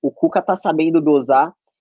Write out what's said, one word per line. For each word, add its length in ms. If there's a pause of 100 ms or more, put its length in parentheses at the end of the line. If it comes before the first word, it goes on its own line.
o 100
Cuca 300
tá 140
sabendo 460
dosar, 500 (300)